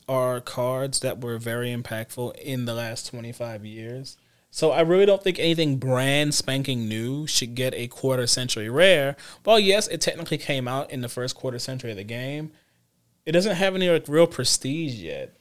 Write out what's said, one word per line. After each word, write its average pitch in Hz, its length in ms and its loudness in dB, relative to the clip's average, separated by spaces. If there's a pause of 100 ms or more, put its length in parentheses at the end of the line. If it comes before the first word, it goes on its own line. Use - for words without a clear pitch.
are 127 340 0
cards 131 600 -4
that 123 200 -4
were 117 160 -6
very 120 340 -4
impactful 117 680 -8
in 127 280 -4
the 117 80 -4
last 113 340 -8
twenty-five 117 600 -10
years. 113 500 -12 (340)
So 156 200 2
I 151 100 4
really 180 240 6
don't 196 180 6
think 185 140 0
anything 160 400 2
brand 135 560 2
spanking 131 560 -2
new 127 380 -4
should 120 260 -2
get 127 220 -2
a 120 120 -6
quarter 127 380 -2
century 120 420 -2
rare. 139 480 6 (300)
Well, 220 140 8
yes, 202 280 4
it 170 140 -4
technically 160 380 -2
came 131 280 -2
out 135 220 -4
in 123 120 -8
the 120 80 -6
first 127 260 -6
quarter 120 240 -6
century 127 320 -8
of 101 60 -8
the 95 60 -8
game. 135 480 -8 (760)
It 160 60 -2
doesn't 185 240 4
have 190 180 2
any, 180 160 2
like, 156 160 2
real 160 180 6
prestige 139 720 -2
yet. 71 460 -8